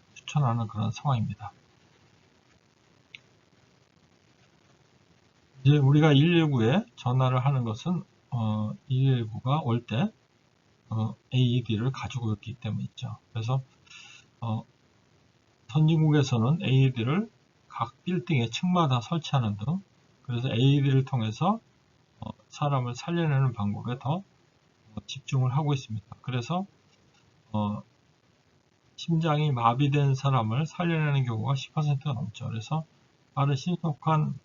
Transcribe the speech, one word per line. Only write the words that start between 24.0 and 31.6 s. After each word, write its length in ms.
어, 800
집중을 500
하고 160
있습니다. 340
그래서, 460
어, 320
심장이 560
마비된 640
사람을 520
살려내는 580
경우가 320
십 160